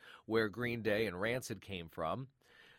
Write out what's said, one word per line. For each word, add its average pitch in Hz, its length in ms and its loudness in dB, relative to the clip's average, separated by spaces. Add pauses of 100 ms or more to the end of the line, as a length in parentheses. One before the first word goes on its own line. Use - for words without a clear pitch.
(280)
where 110 200 4
Green 117 360 -2
Day 107 240 4
and 87 120 -4
Rancid 117 420 -2
came 87 280 -8
from. 90 380 -2 (520)